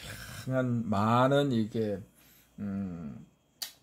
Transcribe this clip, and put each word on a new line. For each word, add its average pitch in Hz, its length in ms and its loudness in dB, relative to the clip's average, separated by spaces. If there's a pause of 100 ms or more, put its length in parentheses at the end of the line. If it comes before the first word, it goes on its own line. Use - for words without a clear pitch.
(440)
다양한 127 440 0
많은 123 640 4
이게, 107 460 0 (600)
음, 95 680 -8 (560)